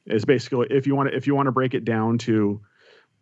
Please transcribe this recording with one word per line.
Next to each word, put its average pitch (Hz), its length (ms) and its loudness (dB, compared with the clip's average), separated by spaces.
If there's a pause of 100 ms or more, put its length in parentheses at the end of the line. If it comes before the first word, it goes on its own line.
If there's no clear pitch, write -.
It's 104 220 -2
basically, 123 440 2
if 135 160 0
you 139 80 0
wanna, 139 200 0
if 135 120 -4
you 143 80 0
wanna 139 180 0
break 127 200 0
it 101 140 -4
down 113 320 0
to, 107 420 0 (600)